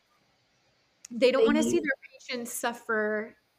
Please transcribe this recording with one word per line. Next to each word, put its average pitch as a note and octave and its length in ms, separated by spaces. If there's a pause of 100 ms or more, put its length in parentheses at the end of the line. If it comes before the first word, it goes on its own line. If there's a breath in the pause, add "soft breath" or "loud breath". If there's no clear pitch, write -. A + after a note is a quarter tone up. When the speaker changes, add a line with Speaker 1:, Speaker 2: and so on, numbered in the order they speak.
(1120)
Speaker 1:
they B3 200
don't C4 140
wanna D4 180
Speaker 2:
they A#3 60
Speaker 1:
see E4+ 100
their D4+ 120 (280)
patients A#3+ 340
suffer A3 840 (240)